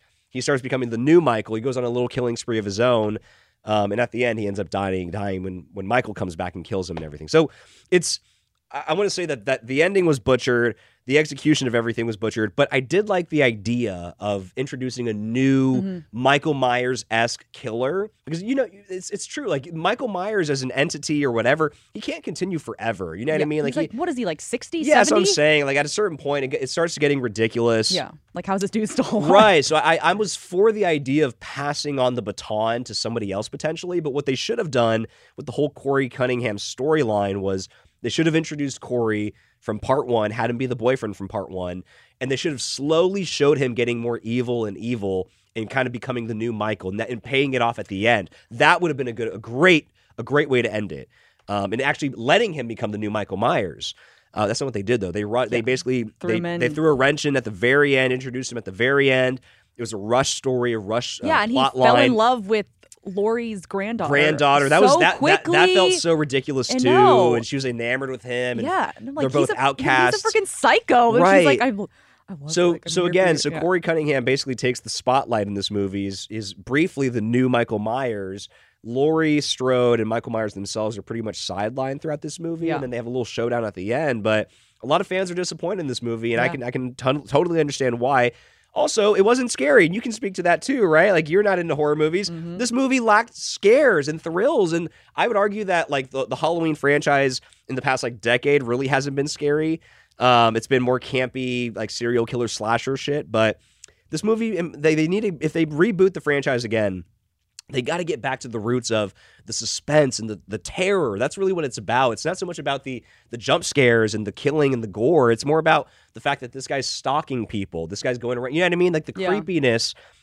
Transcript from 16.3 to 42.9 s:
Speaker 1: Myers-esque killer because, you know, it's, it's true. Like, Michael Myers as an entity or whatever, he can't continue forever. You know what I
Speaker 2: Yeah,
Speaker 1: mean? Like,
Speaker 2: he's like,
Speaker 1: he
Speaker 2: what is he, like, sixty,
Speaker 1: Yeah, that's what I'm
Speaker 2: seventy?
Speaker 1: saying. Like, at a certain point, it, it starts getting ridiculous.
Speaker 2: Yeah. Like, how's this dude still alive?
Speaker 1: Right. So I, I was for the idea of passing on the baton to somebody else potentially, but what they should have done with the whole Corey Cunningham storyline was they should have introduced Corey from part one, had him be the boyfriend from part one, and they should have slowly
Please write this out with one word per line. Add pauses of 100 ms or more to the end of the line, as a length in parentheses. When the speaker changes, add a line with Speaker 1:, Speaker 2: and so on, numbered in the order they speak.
Speaker 1:
Myers-esque
killer (140)
because,
you
know,
it's,
it's
true.
Like,
Michael
Myers
as
an
entity
or
whatever, (240)
he
can't
continue
forever.
You
know
what
I
Speaker 2:
Yeah,
Speaker 1:
mean?
Like,
Speaker 2:
he's
like,
Speaker 1:
he
Speaker 2:
what
is
he,
like,
sixty,
Speaker 1:
Yeah,
that's
what
I'm
Speaker 2:
seventy?
Speaker 1:
saying.
Like,
at
a
certain
point,
it,
it
starts
getting
ridiculous.
Speaker 2:
Yeah. (240)
Like,
how's
this
dude
still
alive?
Speaker 1:
Right.
So
I,
I
was
for
the
idea
of
passing
on
the
baton
to
somebody
else
potentially,
but
what
they
should
have
done (300)
with
the
whole
Corey
Cunningham
storyline
was (360)
they
should
have
introduced
Corey (260)
from
part
one,
had
him
be
the
boyfriend
from
part
one, (380)
and
they
should
have
slowly